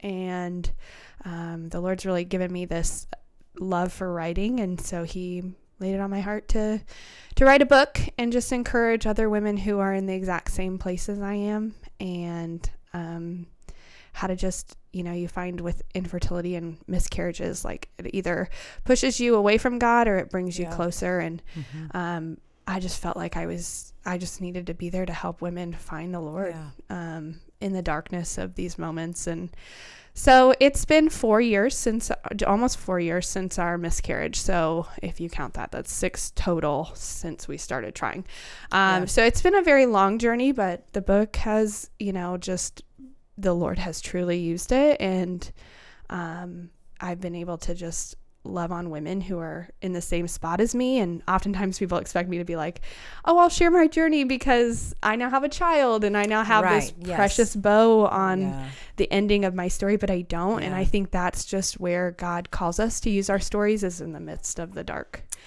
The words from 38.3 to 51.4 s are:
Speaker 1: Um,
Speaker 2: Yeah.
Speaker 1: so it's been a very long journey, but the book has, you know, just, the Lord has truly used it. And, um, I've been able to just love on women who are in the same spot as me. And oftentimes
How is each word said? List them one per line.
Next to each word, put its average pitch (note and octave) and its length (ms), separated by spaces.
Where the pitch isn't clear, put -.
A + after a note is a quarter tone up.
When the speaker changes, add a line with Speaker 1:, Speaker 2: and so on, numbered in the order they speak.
Speaker 1:
Um, F#3+ 300
Speaker 2:
Yeah. - 40
Speaker 1:
so A3+ 180
it's A#3 180
been F4+ 140
a F#4+ 60
very C#4 220
long G#3 340
journey, A#3+ 340
but F#3+ 420
the G3+ 80
book G3+ 340
has, G#3+ 640
you G3+ 160
know, F3+ 240
just, - 440
the F#3+ 180
Lord F3 240
has F3+ 220
truly F3 380
used E3+ 340
it. C#4+ 280
And, F#3 500
um, F3 600
I've F3+ 200
been F3 140
able F3 240
to F3 160
just E3+ 400
love F3 240
on F3 200
women D#3+ 320
who F3+ 160
are E3 320
in F#3 140
the F3 80
same E3+ 260
spot E3+ 320
as A#3 140
me. B3+ 240
And E3+ 280
oftentimes F#3+ 520